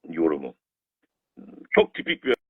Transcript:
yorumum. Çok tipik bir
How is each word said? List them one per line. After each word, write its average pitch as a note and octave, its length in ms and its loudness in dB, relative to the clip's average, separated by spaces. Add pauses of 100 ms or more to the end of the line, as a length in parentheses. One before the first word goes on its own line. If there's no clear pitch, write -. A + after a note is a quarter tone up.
yorumum. D2+ 440 -2 (1160)
Çok - 220 4
tipik - 300 -6
bir B2+ 120 2 (140)